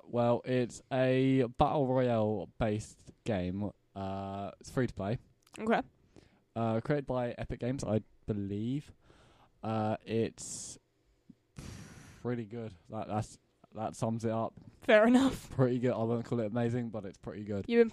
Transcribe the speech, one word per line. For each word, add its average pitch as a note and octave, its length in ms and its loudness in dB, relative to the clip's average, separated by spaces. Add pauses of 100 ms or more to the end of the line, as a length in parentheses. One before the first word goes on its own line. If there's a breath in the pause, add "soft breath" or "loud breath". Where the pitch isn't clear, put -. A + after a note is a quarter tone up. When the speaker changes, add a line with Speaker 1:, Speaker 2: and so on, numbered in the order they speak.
Speaker 1:
well, A#2+ 380 2
it's B2+ 380 0 (100)
a C3 520 4 (120)
battle D3 300 4
royale A2+ 600 2 (120)
based A2 400 -2 (260)
game. G2 460 -2 (240)
Uh, G2 640 -6
it's - 100 -18
free B2+ 160 0
to A2+ 80 -6
play. G#2 240 -4 (420)
Speaker 2:
Okay. A3 220 0 (760 soft breath)
Speaker 1:
Uh, A2+ 260 0
created D3 260 -2
by B2 320 -2
Epic A#2+ 200 -8
Games, B2+ 240 -4
I G#2+ 180 0 (260)
believe. G#2+ 640 -4 (720 soft breath)
Uh, A2 420 -2
it's - 720 -4 (1400 loud breath)
pretty A#2+ 240 -4
good. A2 280 -10 (160)
That, G#2+ 180 -8
that's, G#2+ 300 -4 (380)
that G#2+ 200 -6
sums A2+ 300 -2
it A2+ 60 2
up. A2+ 220 -2 (300)
Speaker 2:
Fair A3 240 8
enough. B3+ 440 4
Speaker 1:
Pretty B2+ 280 4
good. B2 140 2
I A2 100 0
won't A2+ 220 0
call A#2+ 140 -2
it A2 80 -2
amazing, A#2+ 420 -2
but G2+ 160 -8
it's F#2 120 -12
pretty F#2 260 -10
good. G#2 240 -4
Speaker 2:
You've A#3 140 6
been A3+ 120 6